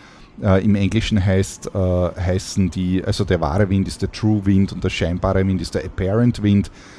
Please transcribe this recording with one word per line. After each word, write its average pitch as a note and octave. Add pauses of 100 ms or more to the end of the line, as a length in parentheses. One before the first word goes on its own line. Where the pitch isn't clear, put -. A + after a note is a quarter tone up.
(420)
Äh, F#2+
im G#2
Englischen G2+
heißt, F#2+
äh, G2+
heißen F2+
die, F#2
also -
der F2+
wahre F2+
Wind G2
ist -
der F#2
True G#2+
Wind G2
und F2+
der F#2+
scheinbare F#2+
Wind F#2+
ist -
der D#2
Apparent G#2
Wind. G2+ (260)